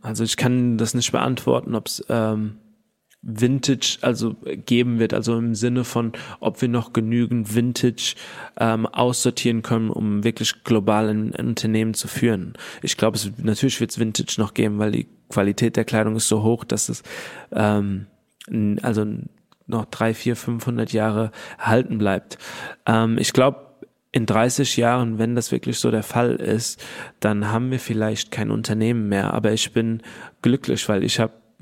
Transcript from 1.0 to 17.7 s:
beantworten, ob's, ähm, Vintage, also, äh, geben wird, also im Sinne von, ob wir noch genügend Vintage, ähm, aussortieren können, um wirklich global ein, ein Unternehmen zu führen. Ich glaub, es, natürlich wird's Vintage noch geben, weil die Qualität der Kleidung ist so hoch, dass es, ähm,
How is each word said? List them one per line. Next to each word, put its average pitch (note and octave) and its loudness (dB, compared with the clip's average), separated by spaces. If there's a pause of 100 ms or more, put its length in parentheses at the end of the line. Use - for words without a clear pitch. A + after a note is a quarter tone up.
beantworten, B2 0
ob's, - -6
ähm, A2 0 (640)
Vintage, B2 0
also, A2+ 0
äh, D2 -6
geben A#2+ 2
wird, A2+ 2
also A2+ 0
im A#2 0
Sinne A#2+ 0
von, A#2 -2 (280)
ob - -2
wir C3 2
noch A#2 -2
genügend A2+ 0
Vintage, A#2+ 0 (440)
ähm, A2+ 2
aussortieren A#2+ 0
können, A2+ 0
um G#2 0
wirklich - -2
global G#2+ 4
ein, G#2+ -2
ein A#2+ -4
Unternehmen A2 0
zu - -6
führen. G#2+ 0 (280)
Ich - -4
glaub, A2 2
es, G#2+ -4
natürlich A2 0
wird's - -4
Vintage - -2
noch G#2+ 0
geben, G#2+ 2
weil G#2+ 2
die A#2 -2 (200)
Qualität G2+ 2
der A2+ 2
Kleidung A2 0
ist A2+ -2
so G#2+ 2
hoch, A2+ 2
dass - -2
es, - -8 (500)
ähm, G2+ 0 (420)